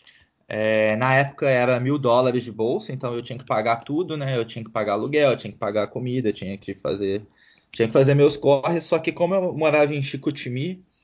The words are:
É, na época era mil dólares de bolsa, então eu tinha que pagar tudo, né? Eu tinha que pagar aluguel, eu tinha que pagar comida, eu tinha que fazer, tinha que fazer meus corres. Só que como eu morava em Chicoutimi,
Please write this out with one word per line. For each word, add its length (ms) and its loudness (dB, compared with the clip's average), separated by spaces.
É, 500 2
na 180 2
época 340 2
era 320 2
mil 180 0
dólares 460 2
de 80 -12
bolsa, 400 -2
então 220 -6
eu 80 -6
tinha 160 -12
que 80 -18
pagar 380 0
tudo, 340 -4
né? 180 -4
Eu 80 0
tinha 180 -12
que 80 -14
pagar 220 -2
aluguel, 380 2
eu 60 2
tinha 160 -12
que 60 -20
pagar 280 -2
comida, 420 -4
eu 60 0
tinha 240 -10
que 160 -10
fazer, 520 -4
tinha 180 0
que 40 -6
fazer 220 6
meus 220 4
corres. 480 2
Só 140 0
que 120 -2
como 240 -2
eu 200 0
morava 400 2
em 80 -4
Chicoutimi, 840 -6